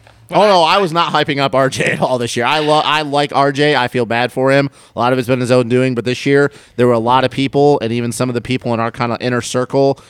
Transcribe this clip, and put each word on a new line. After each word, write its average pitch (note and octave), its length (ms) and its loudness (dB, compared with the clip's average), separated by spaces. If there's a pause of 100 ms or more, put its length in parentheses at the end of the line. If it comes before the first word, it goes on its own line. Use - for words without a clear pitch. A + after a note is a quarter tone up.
(340)
Oh, G3 140 4
no, F#3 160 4
I E3+ 140 4
was F#3 160 0
not E3 180 0
hyping D3 280 0
up C#3 140 0
R C3 160 2
J C3+ 220 -4
at - 80 -6
all C3 180 0
this A#2+ 200 -6
year. A#2+ 80 -2
I D3 140 0
lo-, D3+ 260 2
I D3+ 160 0
like C#3+ 340 -2
R C#3 160 2
J. D3 240 0
I B2 140 0
feel B2 160 -2
bad A#2 260 -2
for C3 180 0
him. C#3 200 2 (260)
A - 40 -4
lot A#2+ 120 2
of C3 80 0
it's A#2 80 -4
been B2+ 140 0
his A#2+ 100 -2
own B2+ 160 4
doing. B2+ 260 0
But A#2 120 -4
this B2 200 -6
year, C#3 240 2 (280)
there B2 100 2
were A#2+ 60 2
a A#2 60 0
lot B2+ 260 2
of B2 60 -2
people, C#3 500 2
and A2+ 100 -4
even A#2+ 220 -4
some B2+ 160 -4
of B2 60 -6
the A#2+ 60 -2
people B2+ 320 -4
in A2+ 60 -4
our A#2 120 -4
kinda A#2+ 280 -4
inner B2 220 -2
circle, C3+ 580 -2 (100)